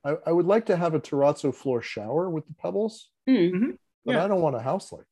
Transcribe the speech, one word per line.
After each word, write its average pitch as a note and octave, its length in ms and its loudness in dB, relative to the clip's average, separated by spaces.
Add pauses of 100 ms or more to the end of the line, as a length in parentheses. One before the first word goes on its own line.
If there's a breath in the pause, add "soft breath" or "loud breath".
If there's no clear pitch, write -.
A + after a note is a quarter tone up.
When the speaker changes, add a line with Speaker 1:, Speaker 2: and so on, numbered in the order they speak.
Speaker 1:
I, C#3+ 120 -2 (100)
I D#3+ 60 2
would E3+ 140 2
like A3 200 2
to F#3+ 100 2
have E3+ 180 0
a D3+ 60 0
terrazzo C#3+ 540 0
floor B2+ 280 -2
shower C3+ 480 -4
with D#3+ 160 -6
the D#3 80 -18
pebbles, G3+ 540 -6 (180)
Speaker 2:
Hmm. C4 80 6
Speaker 3:
Mm-hmm. F#3 360 2 (340)
Speaker 1:
but B2+ 120 -2
Speaker 3:
Yeah. D#3+ 80 2
Speaker 1:
I G3 40 0
don't G3 140 2
want C#3+ 140 0
a A2+ 40 -4
house C#3+ 320 -6
like - 200 -20